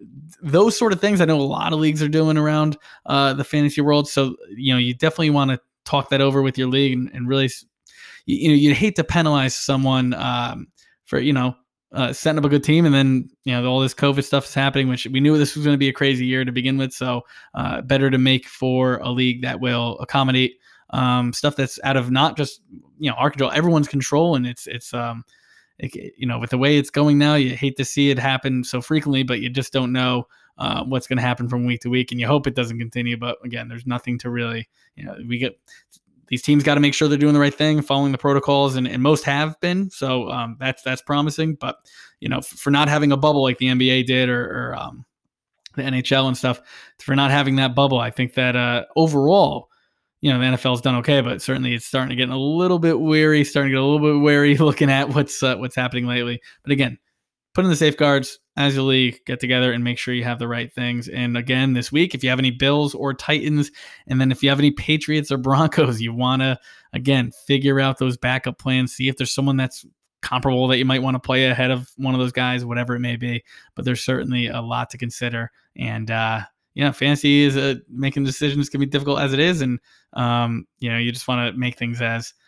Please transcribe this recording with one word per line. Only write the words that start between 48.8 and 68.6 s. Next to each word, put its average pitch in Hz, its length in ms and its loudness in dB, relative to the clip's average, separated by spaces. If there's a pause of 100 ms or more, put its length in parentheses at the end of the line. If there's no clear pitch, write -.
overall, 156 720 2 (500)
you 147 100 2
know, 127 80 2
the 123 60 0
N 127 100 2
F 127 120 -4
L's 123 160 0
done 127 140 0
okay, 139 240 2
but 135 220 -4
certainly 131 320 -2
it's 117 120 -8
starting 131 240 -4
to 127 60 -4
get 127 120 -2
a 131 100 -4
little 170 400 0
bit 165 220 2
weary, 156 420 4
starting 139 300 0
to 135 60 0
get 135 40 0
a 135 40 2
little 147 280 4
bit 147 80 2
wary 147 340 6
<laughs> - 20 -2
looking 147 320 4
at 135 180 2
what's, 143 340 -2
uh, 127 140 0
what's 123 180 -8
happening 123 320 -4
lately. 120 340 -2 (220)
But 143 100 -4
again, 135 260 -2 (560)
put 185 100 2
in 190 60 4
the 160 60 2
safeguards 143 640 2 (180)
as 139 200 0
a 135 60 0
league, 131 420 2
get 127 160 -6
together 127 320 0
and 120 100 -4
make 120 160 -4
sure - 140 -6
you 123 100 -2
have 120 160 -4
the 120 80 -6
right 120 240 -8
things. 120 380 -6
And 120 280 -4
again, 127 360 0
this 123 180 -2
week, 165 240 2
if 131 80 -8
you 131 60 0
have 127 100 0
any 131 120 2
Bills 143 440 0
or 139 200 -4
Titans, 147 580 -2 (340)
and 131 140 0
then 131 100 2
if 131 120 -2
you 139 80 4
have 139 80 2
any 143 120 6
Patriots 151 640 -2
or 135 60 -2
Broncos, 135 640 2
you 113 120 -4
wanna, 127 480 0 (320)
again, 127 400 0 (140)
figure 139 340 2
out 135 180 0
those 127 200 -2
backup 127 400 -4
plans, 127 340 -2